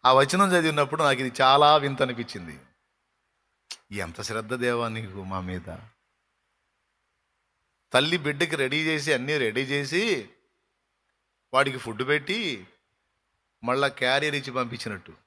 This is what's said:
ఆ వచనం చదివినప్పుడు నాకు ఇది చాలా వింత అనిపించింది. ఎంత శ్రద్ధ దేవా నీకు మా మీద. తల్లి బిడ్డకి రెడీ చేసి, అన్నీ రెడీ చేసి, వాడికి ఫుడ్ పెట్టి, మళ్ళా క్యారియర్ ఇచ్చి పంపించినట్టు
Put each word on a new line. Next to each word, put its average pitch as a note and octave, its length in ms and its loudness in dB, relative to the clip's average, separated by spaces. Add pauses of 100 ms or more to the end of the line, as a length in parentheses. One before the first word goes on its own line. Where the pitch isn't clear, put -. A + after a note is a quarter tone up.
ఆ B2+ 80 8
వచనం F#3 380 6
చదివినప్పుడు D#3 520 2
నాకు C3+ 180 4
ఇది B2+ 200 -2
చాలా C#3+ 340 8
వింత C#3 260 0
అనిపించింది. G#2 580 -6 (1300)
ఎంత F#2 300 -6
శ్రద్ధ G#2+ 320 -6
దేవా A#2+ 340 0
నీకు G#2 360 -8
మా F#2+ 160 -6
మీద. F2+ 380 -8 (2250)
తల్లి D#3 240 2
బిడ్డకి D3 380 -2
రెడీ C#3 280 -2
చేసి, D3+ 300 0
అన్నీ C#3 240 -2
రెడీ A#2+ 240 -2
చేసి, C#3+ 680 -4 (1200)
వాడికి C3+ 240 2
ఫుడ్ A#2 300 -6
పెట్టి, D3 600 -4 (960)
మళ్ళా C3 240 0
క్యారియర్ C#3 480 0
ఇచ్చి C3+ 180 -6
పంపించినట్టు A#2 600 -8 (140)